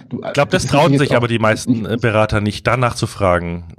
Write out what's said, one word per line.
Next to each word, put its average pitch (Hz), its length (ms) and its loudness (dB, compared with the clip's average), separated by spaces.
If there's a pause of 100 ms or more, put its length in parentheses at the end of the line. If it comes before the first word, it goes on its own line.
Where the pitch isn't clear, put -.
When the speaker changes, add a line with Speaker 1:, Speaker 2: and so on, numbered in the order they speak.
Speaker 1:
du - 160 -10
Speaker 2:
Ich 98 80 -8
glaub, 139 180 0
das 185 120 0
Speaker 1:
das - 20 -6
ist - 60 -4
Speaker 2:
trauen 135 220 4
Speaker 1:
jetzt 139 80 4
Speaker 2:
sich 131 120 0
Speaker 1:
auch 127 40 4
Speaker 2:
aber 120 120 2
die 117 100 0
meisten, 110 440 0
Speaker 1:
nicht 95 80 -6
Speaker 2:
äh, 110 60 -2
Berater 107 440 2
nicht, 104 260 -2
danach 123 280 0
zu - 120 -4
fragen, 87 580 0 (140)